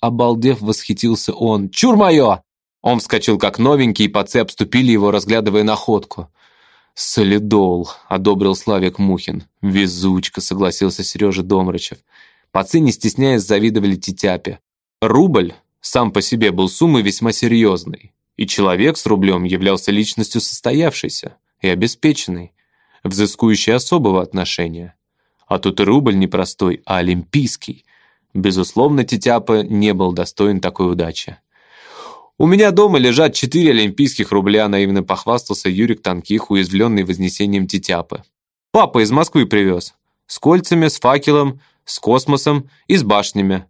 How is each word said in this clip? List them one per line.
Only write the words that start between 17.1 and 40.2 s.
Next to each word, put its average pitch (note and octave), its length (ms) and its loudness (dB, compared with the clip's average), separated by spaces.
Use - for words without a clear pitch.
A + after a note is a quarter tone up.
серьёзной, G#2 800 0
и G2+ 100 -4
человек G2 520 0
с - 80 -8
рублём F#2+ 380 2
являлся F#2+ 480 -2
личностью G#2+ 500 -2
состоявшейся - 920 -4
и G2 60 0
обеспеченной, F2+ 840 -2
взыскующей G#2 720 0
особого B2 460 0
отношения. F2 760 -6
А F#2+ 120 -2
тут F#2+ 220 -2
и G3+ 40 4
рубль C3 320 2
не F#2+ 100 2
простой, F#2 580 -2
а F#2+ 140 -2
олимпийский. F2+ 880 -4
Безусловно, G#2 680 0
Титяпа A2+ 580 0
не G#2 300 0
был F#2 200 0
достоин F#2+ 480 -2
такой F2+ 320 -2
удачи. E2+ 460 -8
"У D3+ 80 4
меня G3+ 240 6
дома F#3+ 280 4
лежат C3 360 2
четыре D#3 380 2
олимпийских A2 600 0
рубля", G2+ 360 2
наивно G2 340 0
похвастался G2+ 640 -4
Юрик G#2+ 340 0
Танких, F#2+ 480 -4
уязвлённый G2 540 0
вознесением F#2+ 640 -2
Титяпы. F#2 560 -6
"Папа F#3 300 2
из G#2+ 80 2
Москвы C#3+ 360 2
привёз. F#2+ 480 0